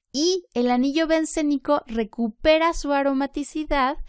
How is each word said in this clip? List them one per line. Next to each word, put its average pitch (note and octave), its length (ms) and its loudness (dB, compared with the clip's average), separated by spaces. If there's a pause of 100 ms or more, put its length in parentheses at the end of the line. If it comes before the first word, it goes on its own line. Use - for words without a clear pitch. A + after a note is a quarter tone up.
(120)
y F4 420 0
el B3 180 2
anillo C#4 340 0
bencénico D4+ 800 0
recupera A#3 880 0
su C#4+ 200 -4
aromaticidad C#4 1040 -2 (120)